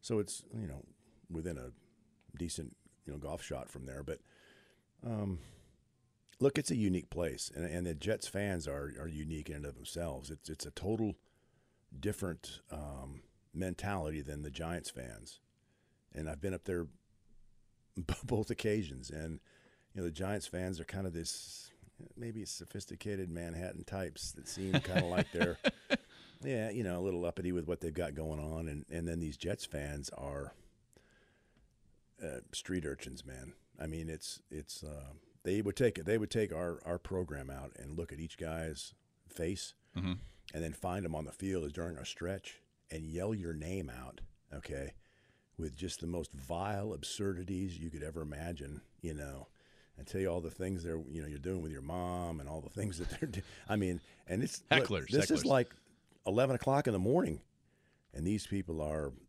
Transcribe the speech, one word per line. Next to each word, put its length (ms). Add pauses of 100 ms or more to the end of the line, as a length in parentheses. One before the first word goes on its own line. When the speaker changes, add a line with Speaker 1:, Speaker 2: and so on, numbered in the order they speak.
Speaker 1:
So 160
it's, 260 (160)
you 80
know, 140 (480)
within 300
a 100 (680)
decent, 380 (300)
you 80
know, 40
golf 240
shot 280
from 160
there. 180
But, 160 (880)
um, 340 (1000)
look, 200
it's 100
a 60
unique 340
place, 460
and, 100
and 220
the 80
Jets 320
fans 400
are, 320
are 80
unique 420
in 60
and 100
of 100
themselves. 540
It's, 200
it's 160
a 60
total 440 (800)
different, 640 (120)
um, 500 (320)
mentality 680
than 220
the 80
Giants 400
fans. 480 (760)
And 160
I've 120
been 120
up 120
there 180 (580)
<laughs> 540
b-, 180 (120)
both 260
occasions, 580
and, 300 (560)
you 60
know, 20
the 80
Giants 340
fans 340
are 60
kind 220
of 60
this, 580 (440)
maybe 300
sophisticated 840
Manhattan 520
types 500
that 140
seem 260
kinda 320
like 280
they're, 240 (420)
Speaker 2:
<laughs> 460
Speaker 1:
yeah, 240
you 140
know, 160
a 20
little 240
uppity 260
with 160
what 140
they've 120
got 200
going 260
on. 280
And, 240
and 160
then 120
these 160
Jets 300
fans 500
are, 380 (1700)
uh, 160 (140)
street 320
urchins, 400
man. 280 (260)
I 80
mean, 220
it's, 320 (100)
it's, 320
uh, 300 (300)
they 180
would 140
take, 280
they 140
would 140
take 220
our, 320
our 120
program 520
out 280
and 200
look 140
at 80
each 180
guy's 560 (340)
face 460 (240)
Speaker 2:
Mm-hmm. 160 (400)
Speaker 1:
and 100
then 100
find 300
'em 120
on 100
the 60
field 420
during 240
our 80
stretch 560 (300)
and 180
yell 240
your 200
name 360
out, 320 (320)
okay, 400 (640)
with 180
just 240
the 60
most 260
vile 600
absurdities 840
you 100
could 140
ever 180
imagine, 600 (200)
you 140
know, 320 (500)
and 80
tell 160
you 60
all 140
the 100
things 320
they're, 260
you 140
know, 40
you're 120
doing 240
with 80
your 100
mom 580
and 80
all 140
the 80
things 300
that 100 (100)
they're 100
do-, 120 (260)
I 100
mean, 220 (280)
and 160
it's, 260
look, 180
Speaker 2:
Hecklers, 220
Speaker 1:
this 220
is 100
Speaker 2:
hecklers. 40
Speaker 1:
like 240 (580)
eleven 280
o'clock 300
in 80
the 60
morning, 420 (720)
and 140
these 180
people 380
are 280 (180)